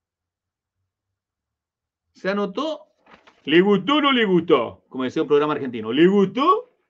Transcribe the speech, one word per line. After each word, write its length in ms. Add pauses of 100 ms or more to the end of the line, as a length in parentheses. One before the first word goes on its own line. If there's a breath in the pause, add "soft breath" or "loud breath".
(2250)
¿Se 160
anotó? 640 (500)
¿Le 160
gustó 360
o 60
no 120
le 100
gustó? 640
Como 160
decía 200
un 40
programa 280
argentino. 360
¿Le 160
gustó? 640 (160)